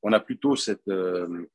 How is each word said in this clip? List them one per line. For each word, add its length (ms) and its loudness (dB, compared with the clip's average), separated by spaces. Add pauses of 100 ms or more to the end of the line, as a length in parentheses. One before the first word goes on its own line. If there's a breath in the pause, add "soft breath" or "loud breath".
on 120 2
a 60 6
plutôt 360 0
cette, 320 -4
euh, 680 -2